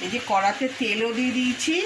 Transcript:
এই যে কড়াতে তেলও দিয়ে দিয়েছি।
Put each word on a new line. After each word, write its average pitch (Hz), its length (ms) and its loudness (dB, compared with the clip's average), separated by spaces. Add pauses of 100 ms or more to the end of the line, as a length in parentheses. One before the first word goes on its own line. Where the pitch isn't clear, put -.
এই 185 100 -6
যে 240 60 -2 (100)
কড়াতে 202 360 2 (140)
তেলও 220 380 0
দিয়ে 254 200 0
দিয়েছি। 254 380 0 (100)